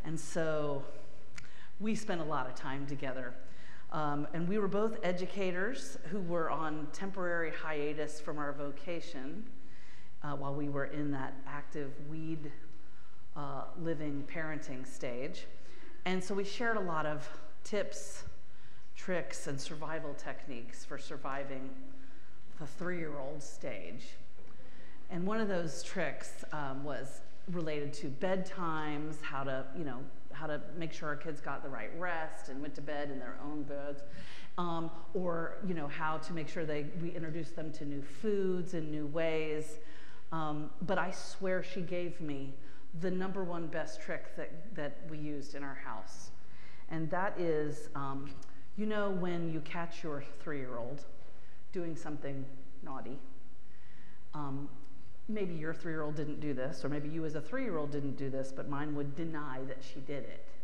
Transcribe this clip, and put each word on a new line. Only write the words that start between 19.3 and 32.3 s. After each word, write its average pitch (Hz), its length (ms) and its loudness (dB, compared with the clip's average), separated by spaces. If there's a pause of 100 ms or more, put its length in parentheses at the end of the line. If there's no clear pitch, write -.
and 139 160 0
survival 151 540 0
techniques 120 680 0
for 143 140 0
surviving 139 720 0 (880)
the 160 60 0
three-year-old 151 760 0
stage. 110 640 0 (1040)
And 180 160 2
one 220 120 2
of 214 80 2
those 170 360 2
tricks, - 680 0
um, 139 320 0
was 139 380 0 (320)
related 151 380 0
to - 160 0
bedtimes, 156 1160 0
how 139 200 0
to, 135 220 0 (100)
you 175 80 0
know, 127 140 0 (340)
how 151 140 -2
to 147 160 0 (160)
make 160 160 0
sure 156 160 0
our 143 60 0
kids 143 260 -2
got - 220 -2
the 139 60 -2
right 110 280 -2
rest 165 520 -2